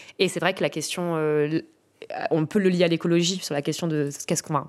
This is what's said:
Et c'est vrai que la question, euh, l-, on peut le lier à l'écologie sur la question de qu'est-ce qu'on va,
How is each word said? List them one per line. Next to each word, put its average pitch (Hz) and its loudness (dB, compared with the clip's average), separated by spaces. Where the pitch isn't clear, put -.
Et 185 4
c'est 175 -6
vrai 175 0
que 190 -6
la 156 2
question, 170 -4
euh, 151 2
l-, 160 -2
on 156 4
peut 214 0
le 190 4
lier 180 4
à 170 6
l'écologie 170 2
sur - -6
la 143 -2
question 160 -2
de 147 0
qu'est-ce 170 0
qu'on 160 -4
va, 139 -2